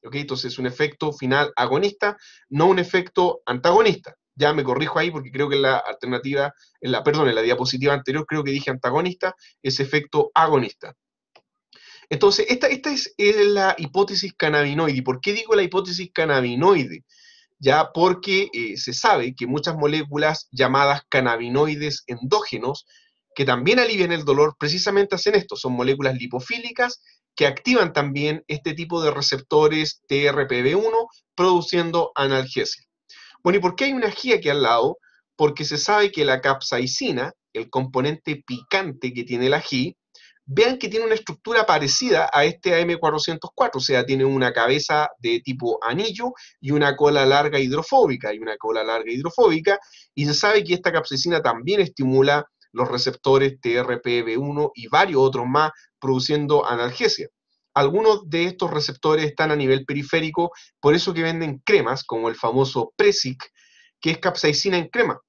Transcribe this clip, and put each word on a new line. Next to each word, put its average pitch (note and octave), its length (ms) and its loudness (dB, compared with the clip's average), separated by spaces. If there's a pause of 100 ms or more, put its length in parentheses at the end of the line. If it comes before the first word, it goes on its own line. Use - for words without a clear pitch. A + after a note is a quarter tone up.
¿Ok? A#2+ 100 -12
Entonces C#3 380 -6
es - 60 -14
un B2+ 80 -4
efecto D3 440 -4
final C#3+ 440 0
agonista, G3 600 -2 (340)
no D3+ 180 4
un F#3 120 6
efecto F3+ 680 0
antagonista. F3 680 2 (180)
Ya D3 200 2
me D3+ 100 0
corrijo C#3 360 -2
ahí E3+ 120 -2
porque C3+ 200 -12
creo C#3 180 -2
que C#3 60 0
en C#3 80 2
la C3 140 2
alternativa, C3+ 760 -4 (260)
en B2+ 120 -4
la, A2+ 120 -2
perdón, D3 240 2
en A#2 80 2
la A2 60 2
diapositiva B2+ 520 0
anterior C#3 320 -4
creo D3+ 180 -4
que C#3+ 80 -4
dije C#3 180 -4
antagonista, D#3 680 -4 (260)
es C3 180 -4
efecto D3 540 -2
agonista. D3+ 600 0 (1160)
Entonces, G3+ 380 2
esta, B3 200 0
esta C4+ 240 -2
es, - 260 -6
es G#3 180 2 (120)
la G3 300 2
hipótesis F#3+ 600 -4
cannabinoide. D3 640 0
¿Y - 20 -6
por B2+ 180 -4
qué G3+ 140 -2
digo A3 220 0
la G3+ 80 4
hipótesis F3+ 500 -4
cannabinoide? C3+ 920 0 (560)
Ya D3 320 2
porque, F#3 640 0
eh, A2+ 240 -6
se - 160 -8
sabe C3 400 0
que B2 140 -8
muchas D3+ 280 -4
moléculas D3+ 760 -2
llamadas C3+ 580 2
cannabinoides C#3 960 -2
endógenos, B2+ 800 -4 (480)
que C3+ 120 2
también C3 340 4
alivian G#3+ 320 2
el D#3+ 120 -2
dolor, D3 360 4
precisamente G3 560 0
hacen G3 180 0
esto. G3 220 0
Son B2+ 180 -4
moléculas C3 420 0
lipofílicas A#3 840 -6 (340)
que D3 120 2
activan G#3 460 2
también D3 540 -2
este D3+ 260 -6
tipo E3 280 -6
de D3+ 100 2
receptores D3+ 960 0
T C#3+ 180 0
R C#3+ 200 2
P B2 160 -2
V C#3 140 2
uno, A3+ 320 0 (280)
produciendo E3+ 800 2
analgesia. C3+ 680 -2 (600)
Bueno, F3+ 140 2
¿y G3 40 0
por F3+ 140 0
qué C4+ 100 -2
hay C#4 80 -2
un B3+ 100 -4
ají A3+ 300 -2
aquí E3 160 0
al C#3+ 140 2
lado? A#2+ 340 2 (380)
Porque D3+ 280 0
se D3 140 -6
sabe G#3 340 2
que D3+ 140 -2
la C3 160 0
capsaicina, C3+ 920 -2 (200)
el A2+ 160 -8
componente C3 760 -4
picante C3+ 680 -6
que B2 100 -8
tiene A#2+ 240 -2
el C#3 60 4
ají, D3+ 420 -4 (540)
vean A#3+ 300 2
que A3 100 -6
tiene A3 160 -2
una A3 80 2
estructura A3 520 -2
parecida D#3+ 680 2
a C#3+ 100 4
este F3 300 0
A E3 60 4
M E3+ 180 0
cuatrocientos D#3+ 560 -4
cuatro, A#3+ 240 0
o B2+ 60 -6
sea, B2+ 200 2
tiene C3+ 220 0
una C3 260 2
cabeza D3 580 0 (100)
de F3 220 -2
tipo B2+ 420 -4
anillo G#3 500 -4 (260)
y C3+ 120 -6
una C#3+ 240 2
cola D3 320 4
larga C#3+ 320 2
hidrofóbica, C#3 760 0
y A2 60 -10
una A2 180 -8
cola A2 260 -4
larga A2+ 280 -4
hidrofóbica, E3 680 2 (380)
y C#3+ 100 -2
se D3 80 0
sabe G#3 300 2
que E3 100 -2
esta F3+ 180 -2
capsaicina D#3+ 520 -2
también C3 380 0
estimula C#3 640 2 (260)
los A#2+ 180 -2
receptores C3 720 0
T A#2+ 140 0
R B2 240 -2
P A#2+ 240 -2
V A2+ 140 -2
uno C#3+ 360 -2
y A#2 140 -18
varios D3+ 340 2
otros B2+ 240 2
más, D3 260 2 (280)
produciendo C#3+ 640 0
analgesia. A#2+ 640 -2 (460)
Algunos G3 560 2
de E3+ 160 0
estos F3+ 260 -4
receptores D#3 540 0
están D3+ 260 0
a D3+ 40 2
nivel C3+ 280 2
periférico, D3+ 680 -2 (280)
por D3 140 4
eso E3+ 200 0
que E3 100 -2
venden E3 420 -4
cremas, C3 380 2
como A2+ 260 -2
el A2+ 60 -6
famoso B2+ 600 0
Presic, G3+ 560 0 (480)
que D#3+ 120 -2
es D#3+ 80 -2
capsaicina F3+ 580 0
en E3 120 -2
crema. G3+ 400 0